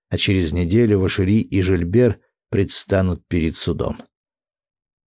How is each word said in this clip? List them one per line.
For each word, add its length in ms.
а 100
через 340
неделю 460
Вашери 420
и 220
Жильбер 560
предстанут 760
перед 300
судом. 400